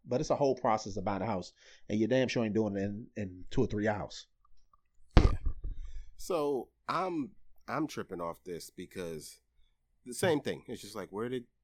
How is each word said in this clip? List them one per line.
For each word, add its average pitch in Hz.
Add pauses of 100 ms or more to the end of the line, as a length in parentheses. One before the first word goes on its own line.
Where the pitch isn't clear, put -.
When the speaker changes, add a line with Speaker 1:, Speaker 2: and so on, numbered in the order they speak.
Speaker 1:
But 123
it's 151
a 135
whole 139
process 110
of 92
buying 98
a 107
house. 95 (360)
And 107
you 110
damn 127
sure 120
ain't 104
doing 104
it 95
in, 104 (100)
in 90
two 117
or 101
three 104
hours. - (920)
Speaker 2:
Yeah. - (880)
So 147 (200)
I'm, 165 (360)
I'm 143
tripping 95
off 85
this 85
because 82 (640)
the 123
same 156
thing. 87
It's 117
just 101
like, 92
where 110
did, 123 (200)